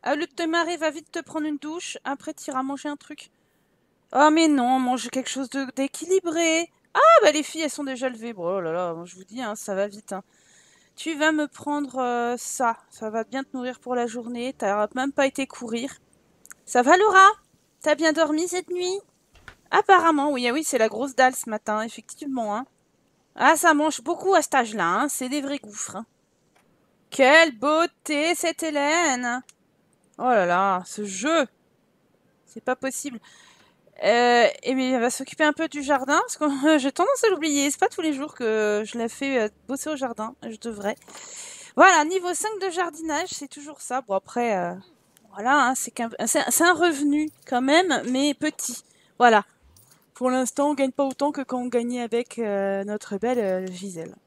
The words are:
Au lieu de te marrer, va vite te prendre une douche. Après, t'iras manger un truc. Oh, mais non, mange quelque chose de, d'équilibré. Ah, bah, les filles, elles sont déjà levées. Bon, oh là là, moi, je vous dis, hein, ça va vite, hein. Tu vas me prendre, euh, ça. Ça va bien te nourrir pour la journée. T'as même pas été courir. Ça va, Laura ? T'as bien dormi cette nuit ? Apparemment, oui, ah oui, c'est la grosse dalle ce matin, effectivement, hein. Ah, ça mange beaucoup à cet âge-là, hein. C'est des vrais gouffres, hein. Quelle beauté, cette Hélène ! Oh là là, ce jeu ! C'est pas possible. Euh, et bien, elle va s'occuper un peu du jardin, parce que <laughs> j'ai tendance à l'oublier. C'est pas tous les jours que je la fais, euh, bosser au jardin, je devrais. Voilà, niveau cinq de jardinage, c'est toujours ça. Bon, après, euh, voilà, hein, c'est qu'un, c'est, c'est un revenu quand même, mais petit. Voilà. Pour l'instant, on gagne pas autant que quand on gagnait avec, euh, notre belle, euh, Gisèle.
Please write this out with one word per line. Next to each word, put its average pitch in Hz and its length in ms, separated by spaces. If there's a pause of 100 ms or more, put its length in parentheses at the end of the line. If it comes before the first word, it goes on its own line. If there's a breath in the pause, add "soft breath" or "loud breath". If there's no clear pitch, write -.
Au 285 100
lieu 320 120
de - 40
te 339 120
marrer, 339 340
va 311 140
vite 311 200
te 339 80
prendre 311 260
une 302 120
douche. 311 460
Après, 285 300
t'iras 262 300
manger 277 260
un 294 60
truc. - 360 (840)
Oh, 294 180
mais 320 160
non, 262 320
mange 247 300
quelque 262 200
chose 262 200
de, 269 160 (100)
d'équilibré. 330 960 (220)
Ah, - 60 (220)
bah, 330 100
les 302 120
filles, - 180
elles 302 80
sont 294 140
déjà 262 260
levées. 233 240
Bon, 180 240
oh 190 40
là 160 100
là, 175 220
moi, 170 120
je 180 100
vous 185 100
dis, 240 160
hein, 220 140
ça 208 200
va 202 120
vite, 208 260
hein. 190 100 (720 soft breath)
Tu 320 200
vas 311 160
me 302 160
prendre, 285 520
euh, 240 380
ça. 233 400 (120)
Ça 220 200
va 226 140
bien 269 200
te - 120
nourrir 247 240
pour 247 160
la 240 120
journée. 240 500
T'as 208 380
même 262 160
pas 277 160
été 269 200
courir. 233 500 (680)
Ça - 160
va, 294 160
Laura ? 381 300 (540)
T'as 302 140
bien 311 180
dormi 311 340
cette 349 220
nuit ? 359 300 (720)
Apparemment, 330 600
oui, 247 160
ah 240 60
oui, 311 100
c'est 277 140
la 220 120
grosse 247 260
dalle 254 200
ce - 140
matin, 214 320
effectivement, 226 760
hein. 254 100 (720)
Ah, 311 200
ça 320 180
mange 294 280
beaucoup 330 320
à 330 80
cet - 140
âge-là, 220 300
hein. 214 240
C'est 254 200
des 285 120
vrais 277 180
gouffres, 208 380
hein. 226 80 (1040)
Quelle 277 480
beauté, 302 800
cette 330 280
Hélène ! 285 800 (760)
Oh - 60
là 233 220
là, 180 400
ce 208 200
jeu ! 240 420 (1000)
C'est - 180
pas 254 120
possible. 262 440 (840 soft breath)
Euh, 240 440 (160)
et 262 120
bien, 262 200
elle 247 40
va 233 100
s'occuper 269 360
un 302 80
peu 320 160
du 294 120
jardin, 269 380
parce 480 160
que 302 420
<laughs> - 20
j'ai 269 120
tendance - 320
à 453 60
l'oublier. 294 420
C'est - 80
pas 381 80
tous - 140
les 311 100
jours 285 240
que 214 500
je 220 120
la 233 100
fais, 269 320
euh, 214 80 (220)
bosser 277 200
au 311 60
jardin, 240 480
je 220 140
devrais. 208 400 (800 loud breath)
Voilà, 339 260
niveau 359 300
cinq 427 180 (100)
de 392 80
jardinage, 330 600
c'est - 180
toujours 294 320
ça. 254 220
Bon, 196 140
après, 233 420
euh, 175 160 (600 soft breath)
voilà, 254 340
hein, 262 80
c'est - 160
qu'un, 233 180 (160)
c'est, 285 240
c'est 311 160
un 359 80
revenu 302 560 (180)
quand 247 140
même, 302 480
mais 269 240
petit. - 500 (340 soft breath)
Voilà. 226 280 (680 soft breath)
Pour 254 140
l'instant, 262 420
on - 20
gagne 269 180
pas 285 140
autant 277 260
que 294 100
quand 254 180
on 247 80
gagnait 240 340
avec, 233 380
euh, 196 440
notre 208 340
belle, 240 220
euh, 185 280
Gisèle. 180 480 (120)